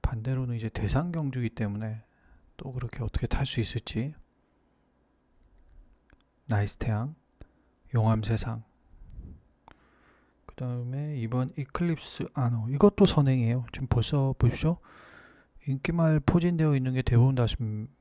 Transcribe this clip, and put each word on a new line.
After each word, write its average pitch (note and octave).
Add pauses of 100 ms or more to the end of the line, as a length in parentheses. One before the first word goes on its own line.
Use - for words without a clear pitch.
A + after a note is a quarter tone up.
반대로는 A#2+
이제 A2
대상 C#3
경주기 C3
때문에 A2 (540)
또 C#3
그렇게 B2
어떻게 A2+
탈 -
수 -
있을지. A#2 (2250)
나이스 G#2
태양, A#2 (800)
용암 A2
세상. A2+ (1800)
그다음에 B2+
이번 B2
이클립스 -
아노, A#2+
이것도 G3
선행이에요. B2+
지금 C3+
벌써 C3+
보십시오. D#3 (920)
인기말 D#3
포진되어 D#3+
있는 C3
게 B2+
대부분 B2+
다 A#2+
지금 G#2+ (120)